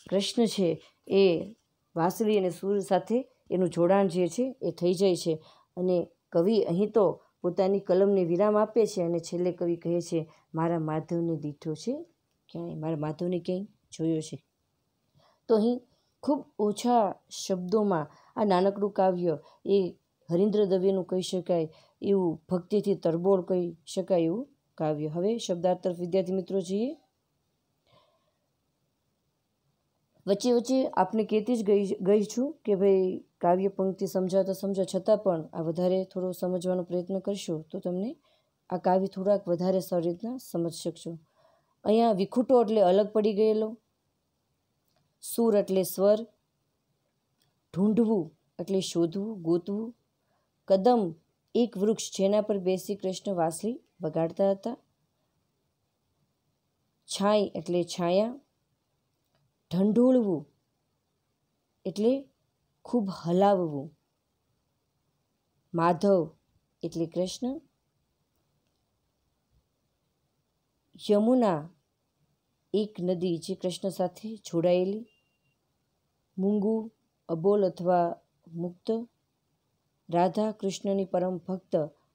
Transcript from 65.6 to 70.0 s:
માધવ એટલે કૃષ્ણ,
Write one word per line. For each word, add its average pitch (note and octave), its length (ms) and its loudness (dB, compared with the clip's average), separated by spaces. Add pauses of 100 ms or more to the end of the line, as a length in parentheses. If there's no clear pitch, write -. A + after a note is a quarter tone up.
માધવ E3+ 560 2 (520)
એટલે E3 240 -4
કૃષ્ણ, F#3+ 540 -6 (3500)